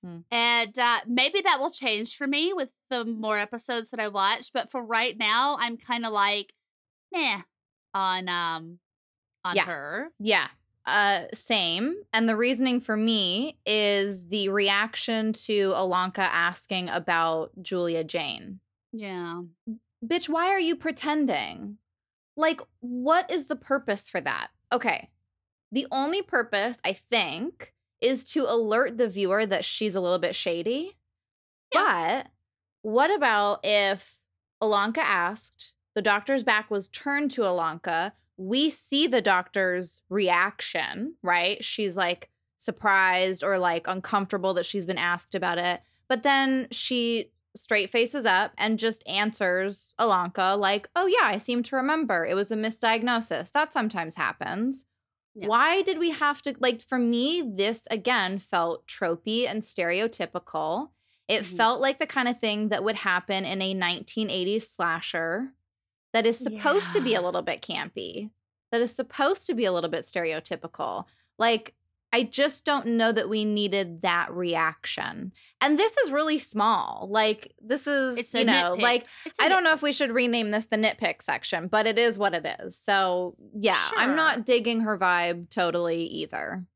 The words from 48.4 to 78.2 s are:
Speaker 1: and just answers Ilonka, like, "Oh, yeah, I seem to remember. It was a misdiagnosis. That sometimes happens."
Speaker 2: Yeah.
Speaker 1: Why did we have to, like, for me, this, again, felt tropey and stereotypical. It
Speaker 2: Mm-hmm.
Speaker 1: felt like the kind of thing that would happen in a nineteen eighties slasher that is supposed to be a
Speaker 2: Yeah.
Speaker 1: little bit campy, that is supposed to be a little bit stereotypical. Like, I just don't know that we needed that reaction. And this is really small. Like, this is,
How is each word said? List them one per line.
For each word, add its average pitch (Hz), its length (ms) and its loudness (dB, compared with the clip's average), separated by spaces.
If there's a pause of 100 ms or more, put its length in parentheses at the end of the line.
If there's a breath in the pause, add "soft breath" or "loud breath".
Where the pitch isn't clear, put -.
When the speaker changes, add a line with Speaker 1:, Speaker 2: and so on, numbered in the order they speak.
Speaker 1:
and 214 220 0
just 220 280 -2
answers 196 920 -2
Ilonka, 190 580 2
like, 202 380 0
"Oh, 359 100 2
yeah, 403 200 4
I 208 120 2
seem 240 260 -2
to 254 120 -6
remember. 262 500 0
It - 80 0
was 196 180 0
a 220 40 -2
misdiagnosis. 226 960 0
That 311 200 2
sometimes 185 440 -2
happens." 214 720 -4 (500)
Speaker 2:
Yeah. 202 120 -6
Speaker 1:
Why 302 360 4
did 381 160 -2
we 339 100 2
have 294 340 0
to, 285 160 -4
like, 240 220 2
for - 160 -4
me, 247 460 2
this, 214 480 -2
again, 202 480 0
felt 170 480 -2
tropey 202 600 -2
and 208 140 -4
stereotypical. 180 1300 -4 (380)
It 220 160 2
Speaker 2:
Mm-hmm. 180 120 -10
Speaker 1:
felt 233 260 4
like 269 180 2
the 311 80 -2
kind 254 200 -2
of 247 120 -4
thing 214 300 -2
that 196 140 -2
would 214 140 0
happen 190 480 -2
in 190 160 -4
a 190 120 -2
nineteen 185 560 -2
eighties 190 400 -2
slasher 170 840 -4 (580)
that 226 160 4
is 233 100 2
supposed 247 560 0
to 415 80 2
be 254 100 0
a - 20 4
Speaker 2:
Yeah. 202 80 4
Speaker 1:
little 180 200 -2
bit - 200 -4
campy, 147 680 -8 (420)
that 233 100 2
is 240 140 0
supposed 285 520 0
to 349 80 -2
be 226 100 0
a 190 60 2
little 170 180 0
bit 165 140 -4
stereotypical. 160 1000 -6 (340 soft breath)
Like, 226 340 2 (420)
I 240 60 4
just 277 440 0
don't 285 200 0
know 233 260 2
that 214 160 0
we 214 180 0
needed 196 580 0
that 175 280 0
reaction. 170 1040 -4 (260 soft breath)
And 294 200 4
this 440 180 2
is 440 140 2
really 302 260 2
small. 208 720 0
Like, 214 500 0
this 269 280 -4
is, 262 320 0